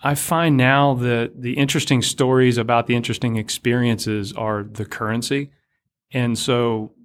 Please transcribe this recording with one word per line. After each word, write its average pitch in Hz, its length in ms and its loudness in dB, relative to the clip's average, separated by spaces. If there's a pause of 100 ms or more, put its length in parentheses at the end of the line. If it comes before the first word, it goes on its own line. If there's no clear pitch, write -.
I 143 120 0
find 160 420 0
now 135 380 4
that 120 460 -2
the 127 140 -6
interesting 139 460 0
stories 127 560 2
about 117 300 2
the 120 100 2
interesting 120 400 -2
experiences 110 960 -2
are 107 320 -4
the 107 220 -10
currency. 117 640 -4 (640)
And 120 260 -2
so, 117 540 0 (120)